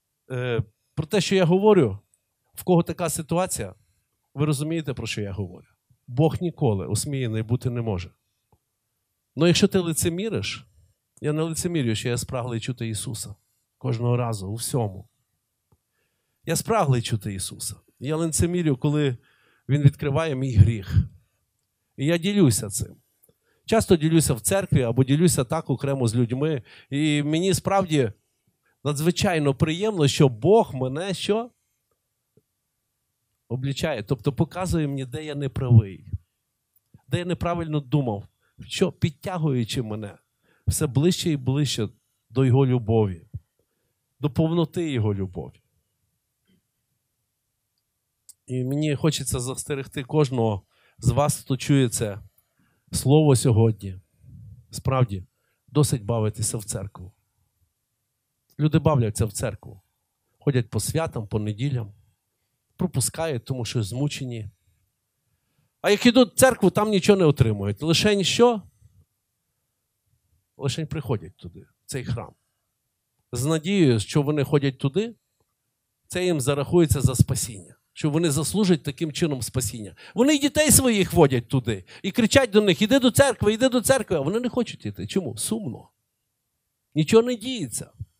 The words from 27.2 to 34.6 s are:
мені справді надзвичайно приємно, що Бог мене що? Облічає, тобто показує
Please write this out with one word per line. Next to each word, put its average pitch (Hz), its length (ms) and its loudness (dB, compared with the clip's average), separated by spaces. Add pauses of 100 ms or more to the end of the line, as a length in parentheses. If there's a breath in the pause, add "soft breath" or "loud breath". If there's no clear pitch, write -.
мені 165 320 0
справді 156 580 0 (720)
надзвичайно 151 720 0
приємно, 175 540 0
що 143 200 4
Бог 147 460 2
мене 139 400 0
що? 226 360 -2 (2000)
Облічає, 131 540 -4
тобто 139 300 -4
показує 170 540 -2